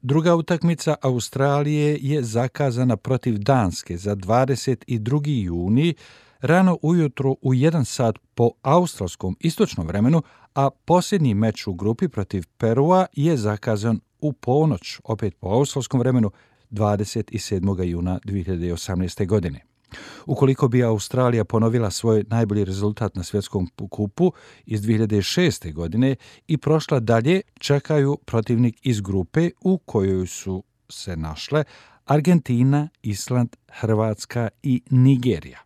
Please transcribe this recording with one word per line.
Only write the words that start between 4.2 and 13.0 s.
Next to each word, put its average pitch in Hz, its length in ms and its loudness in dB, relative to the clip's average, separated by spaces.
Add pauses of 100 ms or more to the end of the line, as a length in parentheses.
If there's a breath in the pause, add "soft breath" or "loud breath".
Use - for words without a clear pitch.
i 120 120 -4
drugi 143 420 -2
juni, 98 540 0 (460 loud breath)
rano 180 420 4
ujutro 151 600 0
u 131 120 2
jedan 147 300 2
sat 113 340 -2 (160)
po 117 160 4 (120)
australskom 131 760 0
istočnom 165 460 -2
vremenu, 117 360 2 (320 loud breath)
a 139 160 2 (140)
posljednji 165 500 2
meč 107 320 0
u 98 80 -6
grupi 107 340 -2
protiv 98 360 -6 (140)
Perua 147 540 2